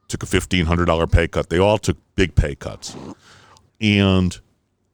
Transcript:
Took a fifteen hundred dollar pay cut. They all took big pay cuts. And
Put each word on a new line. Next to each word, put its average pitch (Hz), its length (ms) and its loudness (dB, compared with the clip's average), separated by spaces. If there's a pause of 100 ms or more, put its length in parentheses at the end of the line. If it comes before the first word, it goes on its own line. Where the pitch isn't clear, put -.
Took - 140 -8
a - 40 -10
fifteen 92 400 -2
hundred 85 200 0
dollar 82 200 2
pay 85 220 2
cut. - 220 -4
They 82 80 0
all 104 200 2
took - 180 -4 (180)
big 90 200 -2
pay 73 200 0
cuts. - 400 -14 (880)
And 98 580 2 (560)